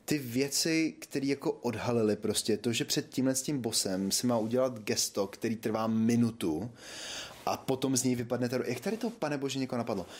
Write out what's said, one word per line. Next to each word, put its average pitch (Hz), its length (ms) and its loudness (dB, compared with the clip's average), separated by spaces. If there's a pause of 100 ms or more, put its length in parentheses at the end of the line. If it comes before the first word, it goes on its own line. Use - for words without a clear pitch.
ty 151 140 0
věci, 143 800 0
které - 280 -4
jako 139 260 0
odhalili 110 640 2
prostě, 104 400 0
to, 117 160 0
že 135 120 0
před - 240 -2
tímhle 131 260 2
s 131 80 0
tím 147 180 -2
bossem 98 500 0
se - 160 0
má 120 120 4
udělat 120 400 0
gesto, 117 480 0
který - 300 -2
trvá 110 300 0
minutu 113 840 2 (760)
a 95 100 2
potom 131 400 0
z 120 80 2
něj 127 100 2
vypadne 120 340 -2
teror. 120 200 -2
Jak - 120 -2
tady 214 160 -2
to, 226 140 -4
pane 147 280 -2
bože, 135 200 -4
někoho 127 200 -2
napadlo? 110 280 -2 (140)